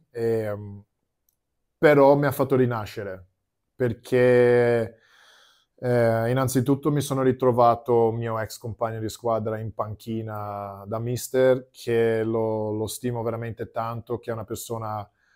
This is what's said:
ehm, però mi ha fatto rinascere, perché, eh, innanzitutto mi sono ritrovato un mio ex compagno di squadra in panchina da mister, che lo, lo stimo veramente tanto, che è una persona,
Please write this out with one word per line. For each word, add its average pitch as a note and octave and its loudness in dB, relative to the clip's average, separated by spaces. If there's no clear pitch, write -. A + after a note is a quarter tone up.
ehm, G#2 -4
però C#3+ 8
mi C#3+ 2
ha C3+ 0
fatto C3+ 0
rinascere, G#2+ -2
perché, B2 2
eh, A#2 2
innanzitutto C3 0
mi D3 0
sono C3+ -2
ritrovato A#2+ 4
un A2 -4
mio A#2 -6
ex G#2+ -10
compagno A2+ -8
di A2 -6
squadra A2 -4
in A2 -10
panchina G#2 -8
da A2 -6
mister, B2+ 0
che A2+ 0
lo, A2 -2
lo G#2+ -4
stimo A#2+ -6
veramente A2+ -8
tanto, A#2 -8
che - -14
è A#2 -4
una A2 -10
persona, G#2+ -8